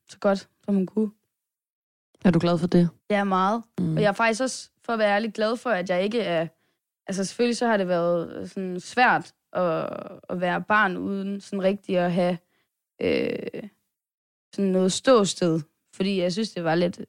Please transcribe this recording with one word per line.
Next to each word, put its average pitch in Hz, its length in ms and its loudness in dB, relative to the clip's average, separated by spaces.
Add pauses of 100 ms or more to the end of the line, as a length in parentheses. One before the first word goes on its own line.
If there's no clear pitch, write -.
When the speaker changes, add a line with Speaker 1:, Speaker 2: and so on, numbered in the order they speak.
Speaker 1:
så - 100 -20
godt, 196 300 0 (160)
som 202 100 0
hun 190 120 2
kunne. 214 240 -2 (1120)
Speaker 2:
Er 196 60 6
du 165 80 4
glad 175 200 2
for 175 80 -2
det? 175 220 4 (220)
Speaker 1:
Jeg 208 80 2
er 202 60 0
meget. 196 380 0 (160)
Speaker 2:
Mm. 165 180 -2
Speaker 1:
Og 214 60 2
jeg 208 60 4
er 196 40 4
faktisk 226 300 0
også, - 280 -6 (140)
for 240 80 -6
at 226 60 -2
være 208 160 2
ærlig, 214 180 -2
glad 220 240 -2
for, 240 140 -4
at 185 200 -2
jeg 180 140 0
ikke 220 160 -2
er, 170 260 -2 (600)
altså, 190 180 -4
selvfølgelig 240 320 -2
så 240 100 -2
har 226 100 2
det 185 120 0
været 175 600 -2
sådan 185 300 -8
svært 220 520 2 (200)
at, 165 360 -2 (400)
at 180 120 -6
være 175 220 -2
barn 208 340 2
uden 196 440 -6
sådan 196 220 -8
rigtig 190 360 0
at 175 140 2
have, 175 260 0 (640)
øh, - 600 -2 (920)
sådan 196 160 0
noget 185 220 2
ståsted. 185 680 4 (340)
Fordi 190 260 -2
jeg 180 120 0
synes, 214 180 -4
det 175 140 -8
var 165 100 0
lidt 175 340 0